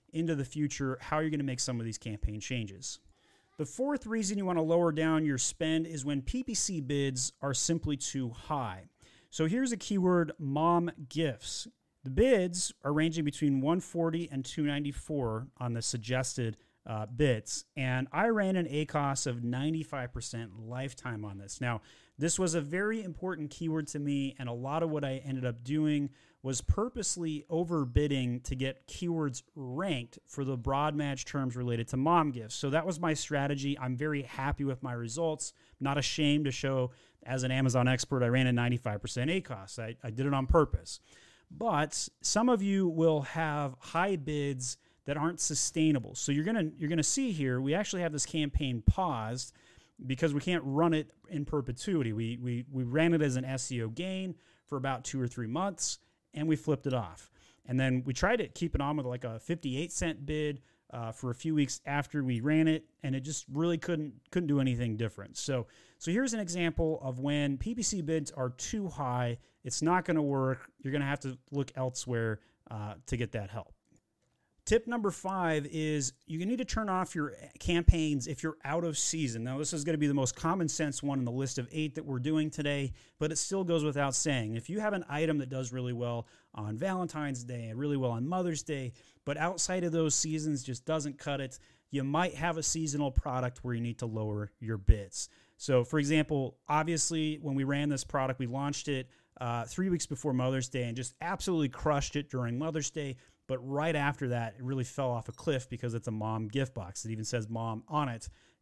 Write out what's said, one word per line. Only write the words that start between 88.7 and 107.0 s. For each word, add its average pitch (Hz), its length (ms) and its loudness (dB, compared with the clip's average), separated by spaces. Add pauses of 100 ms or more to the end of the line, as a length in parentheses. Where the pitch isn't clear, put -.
but 143 120 -2
outside 175 480 0
of 165 80 0
those 160 220 2
seasons 156 500 0
just 123 200 -6
doesn't 147 340 -2
cut 143 220 -4
it, 131 180 -8 (320)
you 139 120 -2
might 156 320 0
have 160 220 -2
a 160 60 -2
seasonal 147 480 0
product 127 520 0
where 123 120 -4
you 117 60 -2
need 117 180 -4
to 123 80 -4
lower 107 520 -4
your 110 200 -4
bids. - 500 4 (280)
So, 127 280 4
for 156 160 0
example, 147 560 2 (120)
obviously, 156 720 0
when 147 140 -2
we 139 80 2
ran 143 260 2
this 143 140 0
product, 135 380 -2
we 127 60 0
launched 139 420 -4
it, 131 200 -2 (320)
uh, 120 240 -2
three 185 260 -2
weeks 175 160 0
before 147 260 -2
Mother's 127 360 2
Day 127 160 -2
and 117 120 -4
just 127 240 -6
absolutely 170 480 0
crushed 143 480 0
it 147 140 -2
during 120 280 -2
Mother's 151 320 -2
Day. 139 260 -6 (320)
But 131 100 -2
right 143 360 0
after 143 340 0
that, 117 300 0
it 131 40 -10
really 127 220 -2
fell 131 260 -2
off 117 180 -4
a - 40 -10
cliff 135 360 -2
because 120 260 -4
it's 117 140 -6
a 113 40 -4
mom 110 360 -2
gift 131 260 -2
box. 95 300 -10